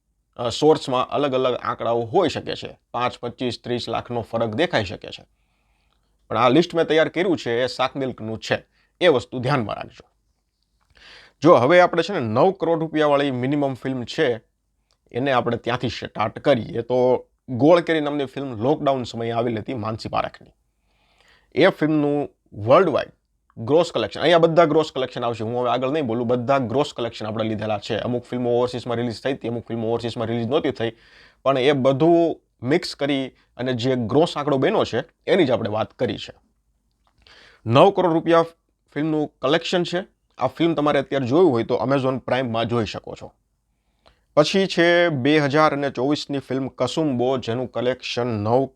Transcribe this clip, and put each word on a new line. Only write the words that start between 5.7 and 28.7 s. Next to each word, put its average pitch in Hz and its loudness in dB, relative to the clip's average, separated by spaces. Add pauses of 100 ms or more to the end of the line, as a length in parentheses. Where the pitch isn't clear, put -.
પણ 110 -4
આ 123 4
લિસ્ટ 160 2
મેં 165 2
તૈયાર 156 2
કર્યું 170 -2
છે 120 -2
એ 127 0
શાકનિલનું 123 -6
છે, - -4 (360)
એ 175 6
વસ્તુ 131 2
ધ્યાનમાં 123 -2
રાખજો. - -14 (1300)
જો 160 8
હવે 147 6
આપણે 170 2
છે 185 -8
ને 180 -4
નવ 127 2
કરોડ 165 -2
રૂપિયાવાળી 143 0
મિનિમમ 135 -2
ફિલ્મ 131 -8
છે, 120 -2 (680)
એને 135 -4
આપણે 120 0
ત્યાંથી 117 -4
સ્ટાર્ટ - -6
કરીએ 113 0
તો 123 0 (220)
ગોળ 143 6
કેરી 160 0
નામની 147 -4
ફિલ્મ 131 -10
લોકડાઉન 139 0
સમયે 117 -8
આવેલી 117 -2
હતી 107 -8
માનસી 110 -8
પારેખની. - -6 (1080)
એ 165 4
ફિલ્મનું 147 0 (240)
વર્લ્ડ 135 4
વાઇડ 113 -2 (460)
ગ્રોસ 143 0
કલેક્શન, 110 -4
અહીંયા 165 6
બધા 165 6
ગ્રોસ 151 2
કલેક્શન 131 -6
આવશે, 113 -4
હું 120 -4
હવે 123 0
આગળ 131 0
નહીં 147 -2
બોલું, 117 -2
બધા 123 0
ગ્રોસ 135 -2
કલેક્શન 117 -8
આપણે 110 -4
લીધેલા 107 -4
છે. 107 -6
અમુક 120 -4
ફિલ્મો 123 -4
ઓવરસીઝમાં 123 -2